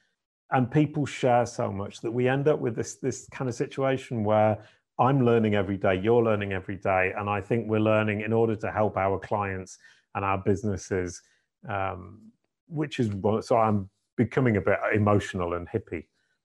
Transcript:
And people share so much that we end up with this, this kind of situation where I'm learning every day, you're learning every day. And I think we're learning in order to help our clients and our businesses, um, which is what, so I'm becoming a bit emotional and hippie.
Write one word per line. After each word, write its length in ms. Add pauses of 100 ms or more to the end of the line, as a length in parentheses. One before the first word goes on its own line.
(500)
And 200
people 360
share 400
so 260
much 300
that 80
we 180
end 200
up 100
with 180
this, 200
this 360
kind 160
of 60
situation 680
where 340 (400)
I'm 260
learning 300
every 220
day, 240
you're 220
learning 300
every 240
day. 400
And 140
I 100
think 260
we're 140
learning 400
in 120
order 240
to 140
help 260
our 220
clients 600 (360)
and 100
our 140
businesses, 840 (460)
um, 520 (480)
which 320
is 80
what, 360
so 120
I'm 320 (280)
becoming 400
a 40
bit 180 (140)
emotional 640
and 140
hippie. 360 (400)